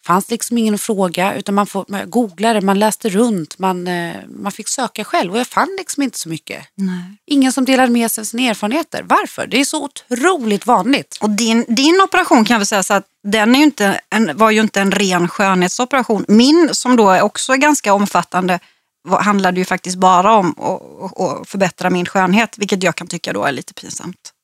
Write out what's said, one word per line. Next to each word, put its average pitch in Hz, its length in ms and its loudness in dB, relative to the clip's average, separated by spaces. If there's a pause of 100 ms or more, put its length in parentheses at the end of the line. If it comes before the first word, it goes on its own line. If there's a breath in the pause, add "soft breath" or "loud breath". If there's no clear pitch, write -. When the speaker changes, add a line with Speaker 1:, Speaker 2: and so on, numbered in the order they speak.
Speaker 1:
Fanns 185 240 0
liksom 233 280 -4
ingen 214 200 0
fråga, 190 560 -2
utan 202 200 -6
man 202 120 0
får, 190 220 -8
man 196 220 -8
googlade, 214 500 0
man 196 180 0
läste 214 300 0
runt, 196 500 -2
man, 180 280 -4
eh, 175 300 -6 (120)
man - 240 -10
fick - 160 -14
söka 220 360 -6
själv 240 280 -2
och 220 60 -2
jag 247 80 -2
fann 302 320 -2
liksom - 240 -6
inte 262 160 -4
så - 100 -10
mycket. - 460 -12
Speaker 2:
Nej. 185 280 -4 (240)
Speaker 1:
Ingen 262 260 2
som 262 120 -2
delade 254 280 2
med 233 180 0
sig 220 120 -6
av - 20 -12
sina 233 260 -6
erfarenheter. 214 580 -4
Varför? - 380 -2
Det 240 140 0
är 285 40 2
så 285 200 -4
otroligt 247 800 -2
vanligt. 226 540 0
Speaker 2:
Och 214 100 0
din, 226 380 0
din 277 320 4
operation 349 440 4
kan 240 100 2
jag 226 40 2
väl 202 80 0
säga 202 160 0
så 208 120 0
att 196 100 0 (180)
den 214 320 2
är 269 40 4
ju 302 60 6
inte 208 360 2 (100)
en, 196 260 -2
var 220 140 4
ju 214 100 4
inte 208 200 0
en 196 120 2
ren 185 360 0
skönhetsoperation. 196 1000 0
Min, 269 460 6
som 247 220 0
då 208 140 6
är 180 120 4
också 214 340 -2
ganska 269 380 2
omfattande, 185 640 -2 (440 soft breath)
var, 180 180 0
handlade 190 400 2
ju 185 40 0
faktiskt 180 320 -4
bara 185 380 4
om 185 160 4 (100)
att, 175 520 -8
att, - 80 -12
att - 280 -4
förbättra 180 420 -2
min 180 160 -2
skönhet, 196 520 0
vilket 202 240 -4
jag 170 140 0
kan 175 100 -14
tycka - 260 -10
då 101 120 -4
är 139 80 0
lite - 220 -10
pinsamt. - 580 -16 (120)